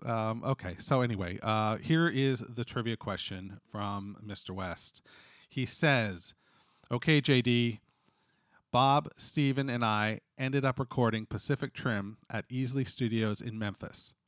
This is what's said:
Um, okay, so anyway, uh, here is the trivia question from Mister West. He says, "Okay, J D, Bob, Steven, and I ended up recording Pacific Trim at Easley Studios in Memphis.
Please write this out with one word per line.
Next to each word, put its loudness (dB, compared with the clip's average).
Um, -2
okay, -2
so 2
anyway, -2
uh, 2
here 2
is 2
the -8
trivia -2
question -8
from -6
Mister -10
West. -6
He -4
says, 0
"Okay, 4
J 6
D, 2
Bob, 6
Steven, 0
and 0
I 2
ended 0
up 2
recording 0
Pacific -4
Trim -2
at -8
Easley -2
Studios 0
in -8
Memphis. -8